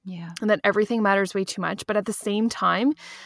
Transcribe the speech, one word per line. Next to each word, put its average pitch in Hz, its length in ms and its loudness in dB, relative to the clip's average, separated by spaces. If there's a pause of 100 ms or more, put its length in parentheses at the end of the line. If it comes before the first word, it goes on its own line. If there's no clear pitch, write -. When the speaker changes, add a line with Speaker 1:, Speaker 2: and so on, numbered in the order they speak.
Speaker 1:
Yeah. 170 260 -10 (100)
Speaker 2:
and 214 80 4
that 208 140 4
everything 208 360 2
matters 196 320 2
way 190 120 -2
too - 180 -8
much, 175 240 -4
but 208 100 0
at 208 100 0
the 220 60 -2
same 214 380 0
time, 196 420 2 (340)